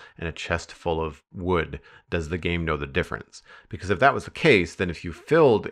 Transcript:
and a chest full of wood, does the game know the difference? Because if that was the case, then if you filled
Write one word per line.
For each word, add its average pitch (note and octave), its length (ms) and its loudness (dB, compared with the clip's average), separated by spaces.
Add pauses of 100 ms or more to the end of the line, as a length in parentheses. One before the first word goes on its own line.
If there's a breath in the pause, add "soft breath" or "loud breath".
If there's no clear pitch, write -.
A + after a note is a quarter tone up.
(160 loud breath)
and E2 120 -8
a D2+ 40 -6
chest - 400 -6
full D#2+ 300 -4
of D#2 300 -8
wood, E2+ 480 -2 (280 soft breath)
does E2 200 -4
the F2 100 -4
game E2+ 260 -2
know D#2 120 0
the C#2+ 100 -6
difference? - 560 -6 (260 loud breath)
Because - 220 -6
if F#2 80 0
that C3+ 160 4
was G#2+ 120 -6
the - 40 -14
case, G#2 460 4
then F#2 140 -2
if - 140 -10
you E2+ 80 -8
filled C#3 600 4